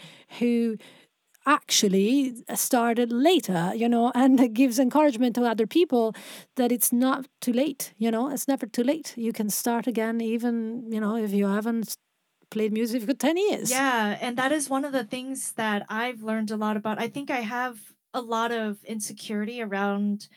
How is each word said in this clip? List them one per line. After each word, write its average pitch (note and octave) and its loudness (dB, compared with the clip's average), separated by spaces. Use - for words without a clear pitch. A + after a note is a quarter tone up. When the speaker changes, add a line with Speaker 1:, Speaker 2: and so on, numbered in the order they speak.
Speaker 1:
who A#3 0
actually A#3+ 2
started A#3 2
later, A#3 2
you A#3 0
know, A#3 4
<laughs> - -8
and B3+ 6
gives A#3+ 2
encouragement B3+ 4
to A#3+ 2
other A3+ 0
people B3 2
that A#3+ 2
it's - 2
not C4 2
too B3 0
late, C4+ 0
you A3+ 0
know, A3+ 0
it's - -6
never C4+ 0
too A#3+ -2
late. C#4+ 0
You A3+ -4
can G#3+ -2
start A#3 -2
again, A3+ -2
even, A3+ -2
you A3 -4
know, G#3+ -2
if G#3+ -2
you G3+ 2
haven't G#3+ -2
played G#3+ 0
music A3+ -2
for G3+ -2
ten D#4+ 0
years. F#4+ 0
Speaker 2:
Yeah, B3 0
and B3 -4
that C4+ 0
is D4 -2
one C4+ -2
of C#4 -8
the B3+ -2
things B3+ -8
that G#3+ -2
I've A3+ -4
learned A3 -4
a A3 -4
lot G#3+ -2
about. G#3+ -4
I A#3 -2
think C#4+ -8
I C4 -2
have A#3+ -6
a A#3+ -4
lot A3+ -2
of G#3+ -4
insecurity G#3+ -6
around G3+ -2